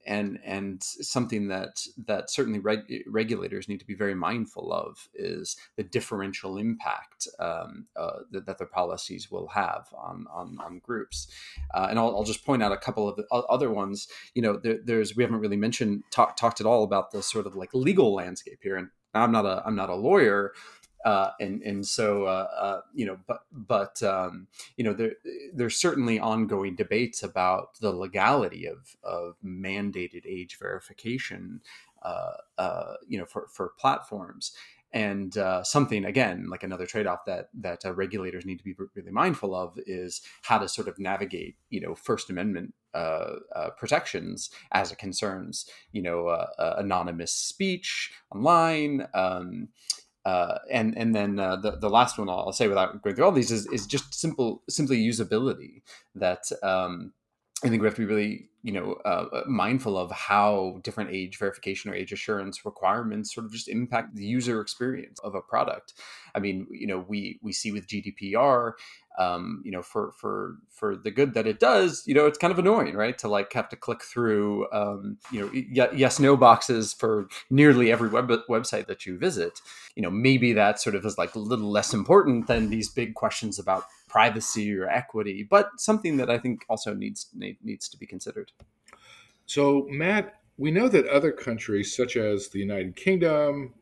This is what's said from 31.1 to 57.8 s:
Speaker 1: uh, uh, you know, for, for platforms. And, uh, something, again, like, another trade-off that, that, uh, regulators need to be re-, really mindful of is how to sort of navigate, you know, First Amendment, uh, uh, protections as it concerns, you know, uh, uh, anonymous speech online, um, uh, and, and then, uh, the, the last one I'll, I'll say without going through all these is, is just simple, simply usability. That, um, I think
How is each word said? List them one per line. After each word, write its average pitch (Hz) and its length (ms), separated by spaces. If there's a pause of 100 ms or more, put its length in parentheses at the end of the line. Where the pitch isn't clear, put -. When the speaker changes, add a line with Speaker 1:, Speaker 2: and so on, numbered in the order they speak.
Speaker 1:
uh, 87 300 (260)
uh, 87 360 (120)
you - 100
know, 90 80
for, - 240
for - 300
platforms. - 720 (400)
And, 101 460
uh, 92 240
something, 117 420
again, 98 460
like, 90 140
another 92 200
trade-off 92 420
that, 92 240 (100)
that, 90 240
uh, 92 100
regulators 92 500
need 92 140
to - 60
be 95 120
re-, 98 200
really 90 160
mindful 120 420
of 92 320
is 90 340 (220)
how 113 160
to 98 100
sort 101 200
of 92 100
navigate, 92 580 (140)
you 95 100
know, 85 140
First - 340
Amendment, 92 460 (180)
uh, 80 440 (180)
uh, - 240
protections 92 720 (220)
as 92 180
it - 80
concerns, 95 720 (220)
you 101 100
know, 85 240
uh, 85 220 (100)
uh, 82 200
anonymous 87 540
speech - 800 (220)
online, 151 800
um, 92 540 (560)
uh, 90 340 (120)
and, 113 280
and 113 160
then, 101 240
uh, 92 180
the, 101 200
the 107 120
last 120 300
one 104 100
I'll, 90 120
I'll 92 120
say 117 160
without 98 340
going 98 140
through 139 80
all 196 80
these 127 180
is, 110 180
is 107 180
just - 260
simple, 131 560
simply 135 300
usability. 110 800 (360)
That, 92 280 (180)
um, 92 500 (520)
I 135 40
think 113 120